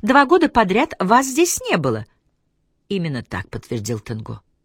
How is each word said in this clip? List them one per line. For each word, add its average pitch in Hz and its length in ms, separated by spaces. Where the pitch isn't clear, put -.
два 269 240
года 320 240
подряд 226 500
вас 240 280
здесь 302 320
не 226 80
было. 113 280
Именно 165 340
так, - 260
подтвердил 113 500
Тенго. 110 420